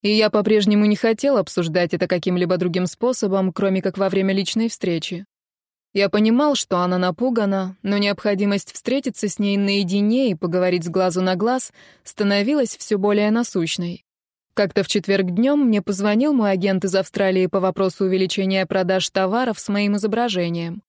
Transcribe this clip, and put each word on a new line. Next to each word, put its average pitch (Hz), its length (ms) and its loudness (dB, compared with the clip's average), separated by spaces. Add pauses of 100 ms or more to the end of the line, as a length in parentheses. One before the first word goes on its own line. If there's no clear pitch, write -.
И 208 100 0
я 214 180 4
по-прежнему 208 560 4
не 208 100 4
хотел 233 420 0
обсуждать 175 560 0
это 175 140 -2
каким-либо 180 500 0
другим 180 300 -2
способом, 196 640 -2
кроме 190 300 0
как 190 160 -4
во 190 120 0
время 190 240 0
личной 220 360 -2
встречи. 175 560 -4 (680)
Я 196 160 2
понимал, 233 440 4
что 185 260 -2
она 180 200 0
напугана, 196 840 -2
но 202 160 -2
необходимость 202 760 0
встретиться 254 540 -4
с - 120 -6
ней 202 180 0
наедине 202 720 2
и 180 60 0
поговорить 180 500 0
с 175 40 -4
глазу 185 320 0
на 185 140 0
глаз 240 360 -2 (320)
становилась 214 760 0
все 208 220 -2
более 208 320 2
насущной. 180 760 -2 (480)
Как-то 196 300 0
в - 40 -4
четверг 190 440 0
днем 262 360 2
мне 208 140 2
позвонил 208 520 0
мой 214 180 2
агент 190 340 0
из 185 80 0
Австралии 190 540 0
по 190 120 -2
вопросу 190 460 0
увеличения 190 640 0
продаж 185 420 0
товаров 208 500 -2
с - 100 -6
моим 202 260 0
изображением. 190 920 -2